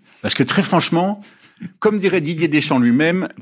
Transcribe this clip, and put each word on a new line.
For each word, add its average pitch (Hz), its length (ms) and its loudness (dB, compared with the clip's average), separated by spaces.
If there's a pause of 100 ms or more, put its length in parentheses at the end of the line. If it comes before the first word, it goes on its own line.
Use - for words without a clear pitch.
(220)
Parce 101 120 -2
que - 100 0
très 143 180 0
franchement, 185 580 0 (600)
comme 214 200 0
dirait 180 220 0
Didier 160 260 -2
Deschamps 147 320 0
lui-même, 151 480 2 (140)